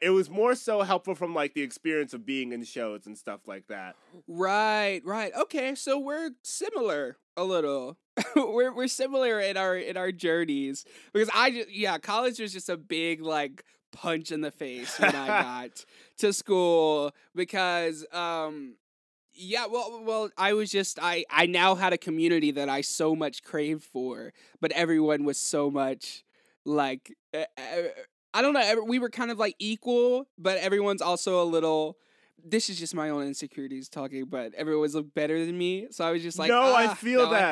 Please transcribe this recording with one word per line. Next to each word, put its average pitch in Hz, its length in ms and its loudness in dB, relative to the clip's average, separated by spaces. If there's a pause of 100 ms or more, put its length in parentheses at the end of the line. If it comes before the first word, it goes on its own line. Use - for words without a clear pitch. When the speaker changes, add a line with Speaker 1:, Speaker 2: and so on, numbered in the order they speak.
Speaker 1:
it 175 100 4
was 185 200 4
more 220 240 4
so 214 280 2
helpful 190 320 0
from, 170 200 -4
like, 147 200 0
the 147 80 -2
experience 147 500 -2
of 117 120 -12
being 131 280 -4
in 120 120 -8
shows 107 420 -8
and 104 100 -14
stuff 104 320 -12
like 98 200 -14
that. 95 280 -12 (320)
Speaker 2:
Right, 196 760 2
right. 202 300 -4
Okay, 277 400 -2
so 269 240 -2
we're 294 320 -4 (120)
similar 214 720 -4 (200)
a 175 80 -2
little. 147 540 -2 (180)
<laughs> - 200 -6
We're, 254 360 2
we're 247 140 -2
similar 262 540 0
in 196 160 -2
our, 190 200 0
in 180 200 -6
our 185 160 -2
journeys. 160 720 0 (280)
Because 214 220 4
I 240 160 6
ju-, 233 180 -4
yeah, 196 300 0
college 226 400 -2
was 214 140 -6
just 185 160 -8
a 175 80 -2
big, 165 440 -4
like, 151 440 -4 (260)
punch 160 400 -4
in 156 100 -4
the 147 120 -4
face 123 480 -10
when 185 160 4
I 139 100 -6
Speaker 1:
<laughs> 208 160 2
Speaker 2:
got 123 420 -10 (340)
to 202 140 2
school 165 800 2 (220)
because, 175 800 -2
um, 156 640 -6 (560)
yeah, 208 340 -4
well, 226 380 -4
well, 220 340 -2
I 196 140 4
was 214 180 2
just, 196 320 -2
I, 175 260 0
I 160 180 6
now 180 280 4
had 185 180 2
a 170 60 2
community 160 540 2
that 143 160 -2
I 139 140 -2
so 160 340 0
much 156 260 -4
craved 156 400 -4
for, 127 500 -8 (280)
but 160 120 0
everyone 156 520 4
was 143 140 0
so 147 300 0
much, 139 560 -4 (400)
like, 139 520 -2 (160)
eh, 156 140 -4 (100)
eh, 147 320 -4 (440)
I 214 100 2
don't 285 100 4
know, 277 80 4
ev-, 220 260 4
we 247 140 2
were 240 100 -2
kind 233 220 -4
of, 214 60 -4
like, 208 200 0
equal, 240 680 2 (100)
but 185 200 0
everyone's 196 440 2
also 180 400 2
a - 20 2
little, 160 520 2 (500)
this 214 220 0
is 185 100 -8
just 170 160 -8
my 156 140 -2
own 143 140 -2
insecurities 135 680 -8
talking, 135 380 -8
but 127 280 -6
everyone 156 280 0
was, 151 120 0
like, 151 200 -4
better 156 320 0
than 175 100 -4
me, 185 340 -2
so - 140 -4
I 165 60 0
was 170 120 0
just 170 160 -8
like, 160 100 2
Speaker 1:
No, 254 260 6
I 233 140 8
Speaker 2:
"Ah, 202 60 0
Speaker 1:
feel 247 300 4
Speaker 2:
now 226 60 4
I 220 80 4
have 180 120 4